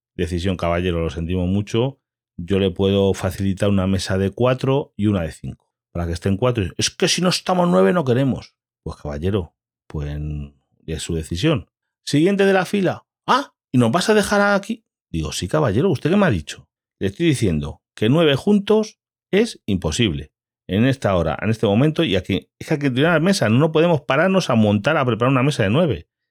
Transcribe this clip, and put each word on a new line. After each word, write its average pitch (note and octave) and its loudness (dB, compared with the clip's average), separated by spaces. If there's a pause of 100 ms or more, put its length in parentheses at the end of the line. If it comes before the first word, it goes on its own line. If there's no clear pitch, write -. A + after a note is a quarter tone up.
(140)
Decisión, F2+ -4
caballero, E2+ -2
lo E2 -4
sentimos F2 -4
mucho. A2 -2 (360)
Yo F2+ -2
le F#2+ 2
puedo G2 2
facilitar G2 -2
una F#2+ 0
mesa F#2+ -2
de G2 0
cuatro B2+ -2
y G2+ -2
una G2+ 0
de E2 -6
cinco. - -16 (200)
Para E2+ -6
que E2 -4
estén F#2+ -2
cuatro. A#2+ 0 (120)
"Es - -2
que - -2
si E3+ -2
no F#3 2
estamos F3+ 0
nueve F#3 4
no F3 0
queremos". B2 0 (280)
Pues, - -10
caballero, E2 -4 (300)
pues D2 -8 (640)
ya D#2+ -8
es - -8
su F2 -6
decisión. F2+ -2 (340)
"Siguiente F#3+ 2
de G3 4
la F#3 2
fila". E3+ -2 (200)
"Ah, C4 0 (180)
¿y B2+ 2
nos A#2 4
vas F3 0
a A3 4
dejar G3+ 2 (140)
aquí?". G3 -6 (260)
Digo, D#3+ -4
"Sí, - -6
caballero, G#2 0
¿usted C#3+ -2
qué F#3 2
me G3+ 4
ha D#3+ 2
dicho?". - -6 (320)
Le G2+ 0
estoy E3 -2
diciendo F2 0 (120)
que G#2 0
nueve D3+ 4
juntos G#3+ 0 (300)
es A3 0
imposible. E2+ -2 (340)
En G#2 0
esta B2+ 0
hora, D#2+ 0
en G2+ -2
este A2+ -2
momento, C#3+ 2
y G2 0
aquí, - -4
es - -12
que E3 -2
aquí C#3+ 0
tiene C3+ 0
una E3 2
mesa, E3+ 2
no C#3 2
podemos D#3 2
pararnos F3 0
a C3 0
montar, G#2+ 2
a C#3+ 0
preparar B2 0
una C3 2
mesa C#3+ 0
de G2 2
nueve. A#2+ 0 (220)